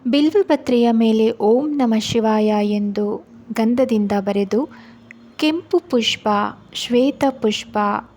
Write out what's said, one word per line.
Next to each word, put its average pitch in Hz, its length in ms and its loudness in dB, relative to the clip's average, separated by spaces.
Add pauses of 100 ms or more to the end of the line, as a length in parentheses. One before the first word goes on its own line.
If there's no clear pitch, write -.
ಬಿಲ್ವಪತ್ರೆಯ 285 800 2 (100)
ಮೇಲೆ 220 300 2 (140)
"ಓಂ 240 260 2 (100)
ನಮಃ 226 260 0
ಶಿವಾಯ" 220 460 0 (260)
ಎಂದು 208 320 -2 (440)
ಗಂಧದಿಂದ 226 720 0
ಬರೆದು, 202 400 -2 (800)
ಕೆಂಪು 320 420 -2
ಪುಷ್ಪ, - 460 -2 (480)
ಶ್ವೇತ 262 500 0 (120)
ಪುಷ್ಪ 220 400 -4 (400)